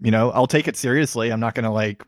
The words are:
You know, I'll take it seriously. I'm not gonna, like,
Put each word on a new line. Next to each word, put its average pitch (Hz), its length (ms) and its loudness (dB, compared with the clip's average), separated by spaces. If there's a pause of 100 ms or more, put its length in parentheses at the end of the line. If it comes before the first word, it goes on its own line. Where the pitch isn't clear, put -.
You 117 80 2
know, 113 200 4
I'll 127 160 2
take 151 220 -2
it - 80 -4
seriously. 123 540 0
I'm 113 100 -2
not 117 140 -2
gonna, 113 180 -2
like, 107 360 -4